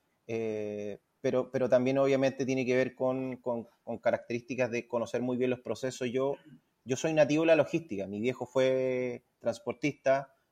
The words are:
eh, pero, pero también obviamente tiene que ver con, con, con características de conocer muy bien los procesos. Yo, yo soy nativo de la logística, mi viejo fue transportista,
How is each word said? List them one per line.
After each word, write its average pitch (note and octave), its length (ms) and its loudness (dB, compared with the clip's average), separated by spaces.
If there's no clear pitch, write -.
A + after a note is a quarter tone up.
eh, G#2+ 720 -6
pero, B2+ 280 0
pero B2+ 200 0
también B2+ 280 4
obviamente C3+ 480 2
tiene C3 200 0
que B2+ 100 2
ver B2+ 180 2
con, C3 440 -2
con, A#2 300 -6
con A#2 160 -8
características A#2 680 -2
de A#2 180 -4
conocer A#2+ 340 -2
muy B2+ 160 -2
bien B2+ 120 0
los B2 120 -4
procesos. B2+ 500 -6
Yo, C3+ 260 -2
yo B2+ 120 -2
soy D#3+ 180 -2
nativo D3+ 300 4
de E3 40 2
la E3 80 8
logística, C3 520 0
mi G#2 120 -6
viejo B2+ 260 -2
fue C3 800 0
transportista, C3+ 920 -2